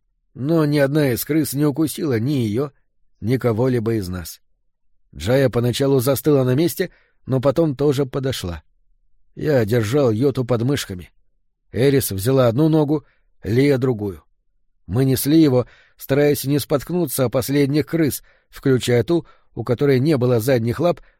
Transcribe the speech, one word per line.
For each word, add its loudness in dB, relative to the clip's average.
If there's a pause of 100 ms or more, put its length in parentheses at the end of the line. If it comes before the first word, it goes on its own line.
(360)
Но 0
ни 0
одна 2
из -4
крыс -2
не 0
укусила -2
ни -2
её, -2 (480)
ни -2
кого-либо 0
из -4
нас. -12 (760)
Джая 2
поначалу 0
застыла 0
на 0
месте, -2 (340)
но -2
потом 2
тоже 0
подошла. -6 (720)
Я 0
держал 2
Йоту 0
под -2
мышками. -4 (640)
Эрис 2
взяла 2
одну 2
ногу, 0 (380)
Лия — 2
другую. -4 (640)
Мы 0
несли 2
его, 4 (300)
стараясь 0
не 0
споткнуться -2
о -2
последних 0
крыс, -2 (260)
включая 0
ту, -2 (260)
у -10
которой 2
не 2
было 2
задних 0
лап, 0 (180)